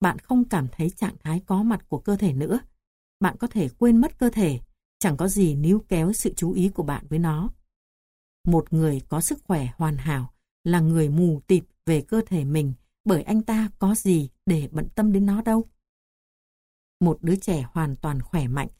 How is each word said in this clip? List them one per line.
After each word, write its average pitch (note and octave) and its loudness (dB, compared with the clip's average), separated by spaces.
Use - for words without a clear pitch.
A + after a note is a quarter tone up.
Bạn F3+ 0
không B3 0
cảm C#3+ -2
thấy E3 -2
trạng - -6
thái D#3+ -4
có G3 0
mặt A3 -2
của D3 -6
cơ G3+ -2
thể G3 0
nữa. D3+ -2
Bạn F#3 0
có A#3+ -6
thể F3+ -2
quên A#3 4
mất D4+ 0
cơ B3 2
thể, D#3+ 0
chẳng D#3 0
có F3 -2
gì F#3+ 2
níu E3+ 2
kéo E3+ 0
sự - -4
chú F3+ -2
ý F#3 0
của F#3 -4
bạn C#3+ -6
với D#3 -2
nó. E3 0
Một E3 2
người D#3 0
có D#3 -2
sức D4 -4
khỏe C#3+ -2
hoàn D#3 -2
hảo C3 -6
là E3+ 2
người D#3+ 2
mù D#3+ 2
tịt F3+ 2
về D#3 2
cơ A3 -2
thể D#3+ -2
mình C#3+ -2
bởi F3+ 2
anh A3 0
ta A3 -2
có G3 2
gì E3+ 0
để D#3 0
bận D#3 -6
tâm G#3+ 2
đến G3 2
nó G3+ 0
đâu. A3+ 0
Một E3+ 2
đứa E3+ 0
trẻ E3 -4
hoàn D3+ -4
toàn C#3 -6
khỏe D3 -4
mạnh C3+ -4